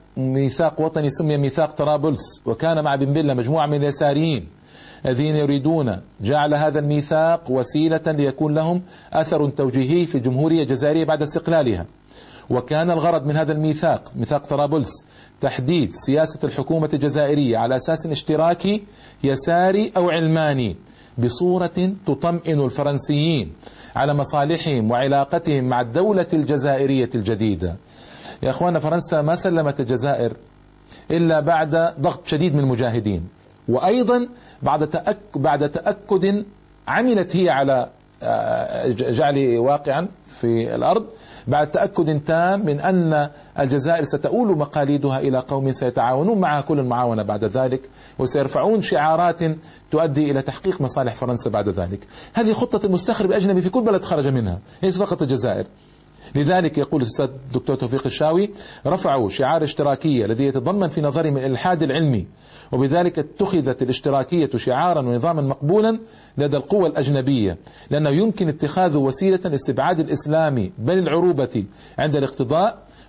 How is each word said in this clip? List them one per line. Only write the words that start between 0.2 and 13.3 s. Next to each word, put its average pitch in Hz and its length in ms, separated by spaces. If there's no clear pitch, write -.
وطني 156 300
سمي 151 260
ميثاق 143 360
طرابلس، 147 720
وكان 156 380
مع 143 120
بن 139 160
بلة 147 220
مجموعة 143 320
من 147 80
اليساريين 143 760
الذين 147 300
يريدون 143 640
جعل 147 340
هذا 151 240
الميثاق 151 720
وسيلة 151 560
ليكون 147 480
لهم 170 280
أثر 156 360
توجيهي 135 580
في 165 80
الجمهورية 147 480
الجزائرية 147 420
بعد 151 180
استقلالها. 147 640
وكان 151 400
الغرض 160 360
من 147 100